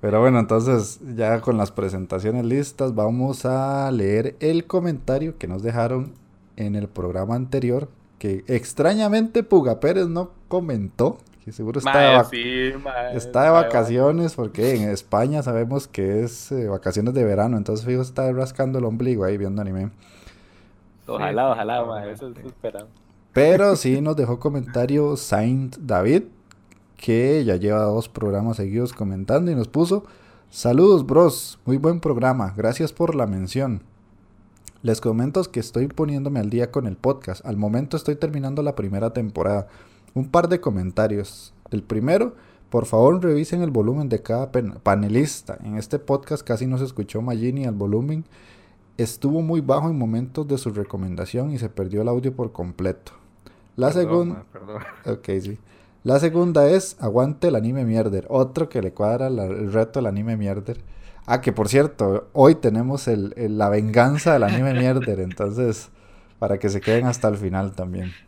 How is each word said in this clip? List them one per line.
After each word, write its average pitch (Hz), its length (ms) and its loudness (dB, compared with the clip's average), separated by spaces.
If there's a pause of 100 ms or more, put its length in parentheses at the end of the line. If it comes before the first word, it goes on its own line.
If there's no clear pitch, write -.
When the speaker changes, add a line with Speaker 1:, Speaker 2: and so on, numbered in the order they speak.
Speaker 1:
Pero 107 200 2
bueno, 123 180 6
entonces 113 600 2 (160)
ya 113 260 0
con 117 160 0
las 101 140 0
presentaciones 98 760 -4
listas, 135 480 -2
vamos 123 520 -2
a 135 460 -2
leer 107 480 0
el 165 280 0
comentario 160 720 -2
que - 80 -10
nos 92 160 -8
dejaron 120 500 -2 (440)
en 104 180 -4
el 104 120 -4
programa 92 480 -4
anterior, 131 540 -2 (300)
que 98 280 -4
extrañamente 214 920 0
Puga 131 380 4
Pérez 175 280 2
no 175 240 -4 (160)
comentó, 143 720 -2 (260)
que 110 80 -16
seguro 117 280 -4
está 135 140 0
Speaker 2:
Mae, 143 160 8
Speaker 1:
de 131 80 8
vac-, 117 120 6
Speaker 2:
sí, 127 440 -2 (100)
mae, 123 340 -6
Speaker 1:
está 123 280 0
de 160 60 6
Speaker 2:
mae, 165 120 8
Speaker 1:
vacaciones, 135 720 2
porque 120 400 0
en 104 140 0
España 120 540 0
sabemos 123 440 -2
que 101 360 0
es, - 280 -8
eh, 127 160 -2
vacaciones 101 460 -2
de 131 100 2
verano, 110 340 2
entonces 107 280 -2
fijo 127 160 0
está 131 320 -2
rascando 131 460 -2
el 120 60 -2
ombligo 117 380 0
ahí 98 140 0
viendo 98 240 -4
anime. 95 280 -4 (1160)
Speaker 2:
Ojalá, 104 400 -2
Speaker 3:
Sí, 131 60 4
Speaker 2:
ojalá, 113 280 -2
Speaker 3:
sí, 117 80 -4
Speaker 2:
mae, 104 220 -8
eso, 110 200 -14
eso 127 160 -16
esperamos. 107 420 -12 (440)
Speaker 1:
Pero 180 420 6
sí 135 260 0
nos 151 140 0
dejó 123 240 0
comentario 143 760 0
Saint 127 640 -2
David, 120 440 2 (760)
que 131 480 2
ya 98 120 2
lleva 104 260 0
dos 107 260 0
programas 107 480 -2
seguidos 110 360 -4
comentando 110 580 -2
y 156 40 0
nos 113 120 -2
puso: 175 380 0 (440)
Saludos, 151 560 6
bros, - 600 4
muy 127 120 2
buen 165 220 2
programa, 127 580 0
gracias 143 340 0
por 165 220 0
la 131 140 0
mención. 101 560 -4 (960)
Les 110 200 0
comento 120 400 0 (100)
que - 80 -4
estoy 120 280 -2
poniéndome 143 520 -2
al 104 100 -2
día 117 220 -2
con 131 160 -4
el 92 100 -6
podcast. 127 480 -4
Al 104 120 -6
momento 117 400 -2
estoy 151 180 -2
terminando 143 480 -4
la 143 120 -2
primera 98 360 -2
temporada. 101 560 -2 (460)
Un 131 160 -4
par 175 200 2
de 180 120 0
comentarios. 101 920 -4 (180)
El 104 120 -4
primero, 160 520 0 (340)
por 117 160 0
favor 139 380 4
revisen 160 400 0
el 160 80 -2
volumen 127 360 0
de 117 140 -2
cada 127 300 -4
pen-, 117 300 -2
panelista. 104 840 0
En 107 140 -8
este 110 220 -4
podcast 139 480 -4
casi 123 200 -2
no 127 100 -2
se 135 80 -2
escuchó 110 360 -6
Magini, 123 440 -2
el 120 80 -2
volumen 113 500 -2 (760)
estuvo 139 440 -2
muy 160 200 0
bajo 143 280 0
en 160 80 -2
momentos 127 500 -4
de 139 100 -2
su 123 140 -6
recomendación 101 800 -6
y 135 80 -6
se 113 100 -6
perdió 98 340 -4
el 117 40 0
audio 123 280 0
por 123 160 -6
completo. 90 600 -6 (640)
La 127 160 2
Speaker 3:
Perdón, 170 180 0
Speaker 1:
segun-, 175 200 2
Speaker 3:
ma, 92 240 -10
perdón. 101 300 -14 (220)
Speaker 1:
ok, 107 200 -6 (160)
sí. 98 160 -10 (460)
La 135 160 4
segunda 160 500 4
es, 190 320 0
aguante 127 480 0
el 143 60 0
anime 120 280 0
mierder. 110 460 0
Otro 131 400 0
que 120 120 -4
le 92 120 -4
cuadra 120 380 0
la, 107 140 -2
el 98 280 -4
reto 113 260 0
del 123 60 -2
anime 107 320 -2
mierder. 101 400 -4 (520)
Ah, 127 120 2
que 127 100 2
por 110 160 0
cierto, 117 640 2
hoy 147 240 8
tenemos 127 540 0
el, 104 260 -2
el, 107 220 -4
la 104 100 2
venganza 117 640 4
del 135 120 6
anime 123 300 2
mierder. 127 460 0
Entonces, 104 720 -2 (500)
para 101 180 0
que 101 120 0
se 98 100 -2
queden 113 260 2
hasta 120 220 0
el 104 80 2
final 95 400 -4
también. 90 380 -8 (140)